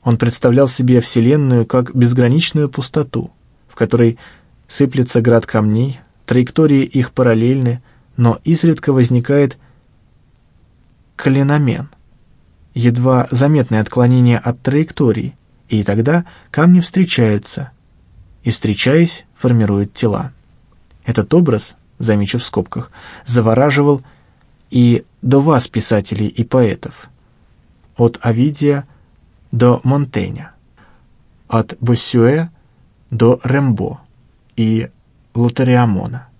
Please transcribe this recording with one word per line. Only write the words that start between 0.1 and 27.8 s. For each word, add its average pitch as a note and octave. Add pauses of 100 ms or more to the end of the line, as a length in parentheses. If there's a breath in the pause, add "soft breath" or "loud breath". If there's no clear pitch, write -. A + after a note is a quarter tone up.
представлял B2
себе B2+
Вселенную B2
как B2+
безграничную B2+
пустоту, - (380)
в -
которой A#2 (500 loud breath)
сыплется B2+
град A2+
камней, A2+ (260)
траектории C3+
их B2+
параллельны, B2 (340 soft breath)
но A#2
изредка E3
возникает C3 (1600 soft breath)
клиномен, C#3 (840)
едва B2
заметное C3
отклонение B2
от A#2+
траектории, C3+ (320)
и G#2+
тогда B2 (240 loud breath)
камни F3
встречаются, C3 (760)
и, B2
встречаясь, C#3
формируют G#2
тела. A2+ (720)
Этот A#2
образ, C#3 (220)
замечу G#2
в -
скобках, - (320 loud breath)
завораживал C3 (680 soft breath)
и A#2+ (180)
до C#3
вас, C#3+
писателей G#2+
и -
поэтов, - (880)